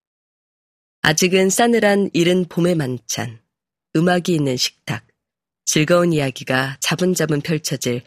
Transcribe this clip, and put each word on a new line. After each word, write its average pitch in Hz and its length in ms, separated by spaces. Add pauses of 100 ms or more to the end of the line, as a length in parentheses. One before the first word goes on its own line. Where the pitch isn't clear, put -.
(1000)
아직은 185 480
싸늘한 208 640
이른 175 320
봄의 175 300
만찬, 123 680 (560)
음악이 175 360
있는 139 220
식탁, - 500 (600)
즐거운 175 480
이야기가 135 680
자분자분 160 640
펼쳐질 139 640